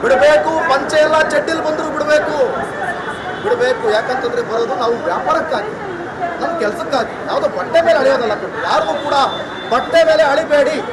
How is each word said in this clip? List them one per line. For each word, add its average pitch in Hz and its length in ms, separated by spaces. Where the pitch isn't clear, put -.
ಬಿಡಬೇಕು, 294 500
ಪಂಚೆ 277 260
ಎಲ್ಲ 311 120
ಚಡ್ಡಿಲ್ 320 340
ಬಂದ್ರು 311 300
ಬಿಡಬೇಕು, 302 400
ಬಿಡಬೇಕು. 170 420
ಯಾಕಂತಂದ್ರೆ 240 540
ಬರೋದು 233 320
ನಾವು 233 120
ವ್ಯಾಪಾರಕ್ಕಾಗಿ, - 640
ನಮ್ಮ 339 120
ಕೆಲ್ಸಕ್ಕಾಗಿ, 269 520
ಯಾವುದೋ 254 180
ಬಟ್ಟೆ - 300
ಮೇಲೆ 320 140
ಅಳೆಯೋದಲ್ಲ 233 400
ಕಣ್ರಿ. - 260
ಯಾರಿಗೂ 302 260
ಕೂಡ 285 80
ಬಟ್ಟೆ 269 260
ಮೇಲೆ 311 220
ಅಳಿಬೇಡಿ. 294 440